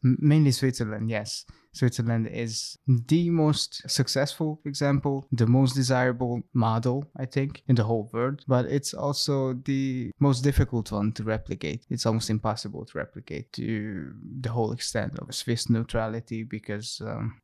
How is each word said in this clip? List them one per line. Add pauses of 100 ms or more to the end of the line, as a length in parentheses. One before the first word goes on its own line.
M-,
mainly
Switzerland,
yes. (280)
Switzerland
is
the
most
successful
example,
the
most
desirable (140)
model, (140)
I
think,
in
the
whole
world.
But
it's
also
the
most
difficult
one
to
replicate.
It's
almost
impossible
to
replicate
to (300)
the
whole
extent
of
Swiss
neutrality,
because,
um,